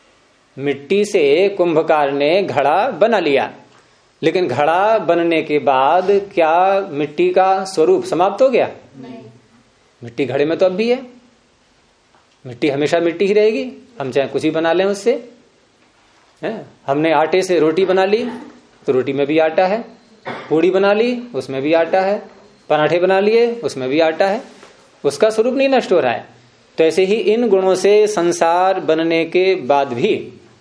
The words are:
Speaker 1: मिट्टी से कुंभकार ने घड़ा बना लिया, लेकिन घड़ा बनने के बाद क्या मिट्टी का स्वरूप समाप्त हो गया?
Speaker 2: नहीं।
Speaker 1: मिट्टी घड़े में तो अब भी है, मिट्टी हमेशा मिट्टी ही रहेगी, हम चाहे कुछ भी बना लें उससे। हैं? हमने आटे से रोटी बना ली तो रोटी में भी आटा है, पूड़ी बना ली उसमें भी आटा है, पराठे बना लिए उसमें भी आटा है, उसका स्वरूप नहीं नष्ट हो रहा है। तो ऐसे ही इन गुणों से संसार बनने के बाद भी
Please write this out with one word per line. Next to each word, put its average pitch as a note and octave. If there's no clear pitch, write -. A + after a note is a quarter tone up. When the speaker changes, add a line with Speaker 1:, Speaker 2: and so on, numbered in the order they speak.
Speaker 1:
मिट्टी C#3+
से F3
कुंभकार D#3
ने D3
घड़ा D3+
बना G3+
लिया, C#3
लेकिन D#3+
घड़ा E3
बनने E3+
के D3
बाद C#3+
क्या F3+
मिट्टी D3+
का F#3+
स्वरूप E3+
समाप्त F#3
हो C4+
गया? D#3+
Speaker 2:
नहीं। B2+
Speaker 1:
मिट्टी A#2+
घड़े C#3
में D#3+
तो F#3+
अब F#3
भी F#3
है, C4
मिट्टी B2+
हमेशा D3
मिट्टी E3+
ही G3
रहेगी, A3
हम C3+
चाहे C3+
कुछ C3+
भी D#3
बना E3
लें F3+
उससे। G3+
हैं? E3+
हमने D3+
आटे D#3+
से F#3
रोटी D#3+
बना F#3+
ली G#3+
तो C#3+
रोटी B2+
में C#3
भी D#3
आटा D#3+
है, G#3
पूड़ी D#3+
बना G3
ली A#3+
उसमें C3+
भी D3+
आटा E3
है, G3+
पराठे D3+
बना F#3+
लिए A#3
उसमें C3+
भी D3
आटा E3
है, G#3+
उसका F3
स्वरूप A3
नहीं C#4
नष्ट C4
हो F3
रहा B2+
है। A2+
तो E3
ऐसे D#3+
ही G3
इन A3+
गुणों F#3+
से G#3
संसार F3
बनने E3
के F#3
बाद C#3
भी C#3